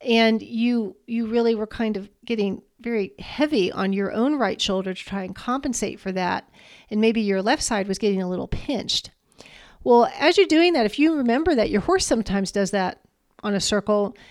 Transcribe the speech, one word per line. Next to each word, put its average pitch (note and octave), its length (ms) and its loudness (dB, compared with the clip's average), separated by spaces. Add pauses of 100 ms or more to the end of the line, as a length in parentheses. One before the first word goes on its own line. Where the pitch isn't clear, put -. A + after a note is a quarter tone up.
and A3+ 380 4
you, A#3 540 -2 (100)
you A#3 220 -4
really A#3 280 2
were G#3+ 120 -4
kind A3 300 -4
of G3 120 -12 (160)
getting G#3 360 -2 (180)
very A#3 400 -4
heavy C#4+ 520 0
on G3 220 -2
your G3 180 -2
own C4+ 240 0
right A3+ 240 -2
shoulder F#3+ 340 -2
to - 100 -12
try G3 200 -8
and G3 120 -10
compensate - 640 -6
for F#3+ 120 -8
that. F#3 380 -4 (400)
And G#3+ 100 -2
maybe A3+ 220 2
your G3 200 0
left A#3+ 220 0
side G3+ 240 -2
was F#3+ 120 -4
getting G3 220 0
a F3+ 80 -4
little F3+ 180 -4
pinched. - 640 -4 (720)
Well, A#3 340 6
as E4 200 4
you're F#4+ 100 6
doing E4 260 4
that, B3 120 2
if G#3 140 -2
you D#4+ 160 4
remember A#3+ 400 2
that A3 140 2
your G#3 120 0
horse F#4 240 2
sometimes G3 460 0
does G3 200 -2
that F#3+ 300 -2 (420)
on G#3 120 -2
a G3 40 0
circle, G#3 560 0 (160)